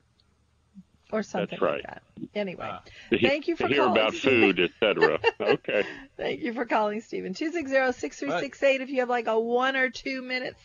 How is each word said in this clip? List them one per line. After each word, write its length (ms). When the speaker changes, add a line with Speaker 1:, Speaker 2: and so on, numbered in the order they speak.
Speaker 1:
Or 100
something 300
Speaker 2:
That's 100
right. 120
Speaker 1:
like 120
that. 160
Anyway, 340
Speaker 3:
Ah. 140
Speaker 2:
To 60
he-, 100
Speaker 1:
thank 200
you 80
Speaker 2:
to 80
Speaker 1:
for 40
Speaker 2:
hear 160
Speaker 1:
calling, 80
Speaker 2:
about 120
Speaker 1:
Stephen. 420
Speaker 2:
food, 60
et 180
cetera. 400
Speaker 1:
<laughs> 100
Speaker 2:
Okay. 300
Speaker 1:
Thank 240
you 120
for 120
calling, 360
Stephen. 340
Two 160
six 180
zero, 220
six 280
three 200
six 240
eight, 180
if 80
you 120
have, 80
like, 180
a 120
one 360
or 140
two 340
minute 400